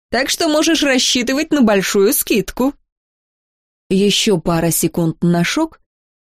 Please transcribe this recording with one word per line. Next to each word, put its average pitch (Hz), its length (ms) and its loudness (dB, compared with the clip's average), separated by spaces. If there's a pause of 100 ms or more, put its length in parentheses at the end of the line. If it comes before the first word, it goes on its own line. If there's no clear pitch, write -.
так 254 200 -4
что - 180 -2
можешь 311 340 0
рассчитывать 262 720 0
на 294 100 2
большую 202 520 2
скидку». 254 600 -2 (1160)
Еще 196 500 2
пара 165 320 0
секунд 165 500 -2
на 175 220 2
шок, - 380 -4 (400)